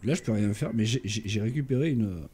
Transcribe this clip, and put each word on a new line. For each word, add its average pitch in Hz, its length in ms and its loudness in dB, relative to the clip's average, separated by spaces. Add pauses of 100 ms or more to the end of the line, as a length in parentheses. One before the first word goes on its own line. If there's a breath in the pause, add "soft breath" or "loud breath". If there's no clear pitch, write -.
Là, 131 100 2
je - 60 -4
peux - 120 0
rien 104 200 2
faire, 151 200 -2
mais 113 100 2
j'ai, 113 220 2
j'ai, 107 180 -4
j'ai 104 160 -2
récupéré 131 500 0
une 98 440 0